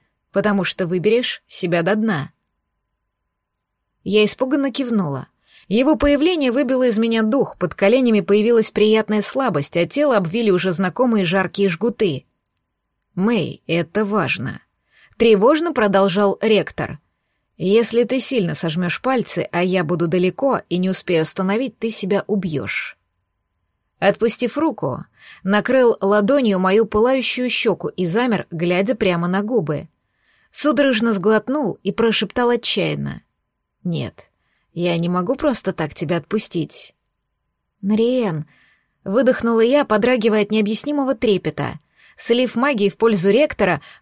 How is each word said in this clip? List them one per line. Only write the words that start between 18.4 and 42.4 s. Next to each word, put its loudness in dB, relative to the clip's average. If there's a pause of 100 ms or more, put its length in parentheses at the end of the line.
сожмешь -4
пальцы, -2
а -2
я 0
буду -2
далеко 0
и -2
не 0
успею 0
остановить, -4
ты -4
себя -2
убьешь». -6 (1000)
Отпустив 0
руку, -4 (360)
накрыл 2
ладонью 2
мою 2
пылающую 0
щеку -2
и -4
замер, 0
глядя 0
прямо 0
на 0
губы. -2 (640)
Судорожно 0
сглотнул 0
и -4
прошептал 0
отчаянно: -4 (600)
«Нет, -6 (440)
я -2
не -2
могу -2
просто -2
так -6
тебя -4
отпустить». -6 (840)
«Нариен», 0 (580)
выдохнула 2
я, 4
подрагивая 2
от -4
необъяснимого -2
трепета. -2 (360)
Слив 0